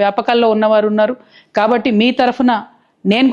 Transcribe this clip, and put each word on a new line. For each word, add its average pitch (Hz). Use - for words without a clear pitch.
వ్యాపకాల్లో 233
ఉన్నవారు 214
ఉన్నారు. 214
కాబట్టి 233
మీ 240
తరఫున 247
నేను 254